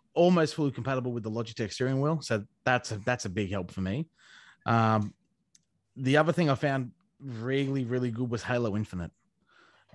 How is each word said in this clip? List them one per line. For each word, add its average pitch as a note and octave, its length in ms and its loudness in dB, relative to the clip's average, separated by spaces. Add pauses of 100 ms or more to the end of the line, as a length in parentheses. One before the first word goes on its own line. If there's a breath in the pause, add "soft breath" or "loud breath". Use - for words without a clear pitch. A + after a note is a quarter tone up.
(140)
almost E3+ 420 6
fully D3 160 0
compatible B2+ 400 -4
with A#2+ 120 -4
the A2 80 -6
Logitech A2+ 420 -4
steering C3 260 0
wheel. D3 220 0
So G#2+ 220 -2 (200)
that's B2 280 0
a, G#2+ 120 -4
that's B2 220 -2
a G#2 40 -4
big F#2+ 200 -2
help F#2 220 -6
for G2 100 -6
me. G#2+ 260 -2 (600 loud breath)
Um, A2 460 2 (840)
the C3+ 200 2
other D#3 140 4
thing D#3+ 200 2
I C3+ 40 2
found C3+ 360 -2 (280)
really, C3+ 640 -2
really B2 280 -2
good A#2+ 180 -4
was A#2 140 -4
Halo A#2+ 340 0
Infinite. F2+ 340 -6 (840 soft breath)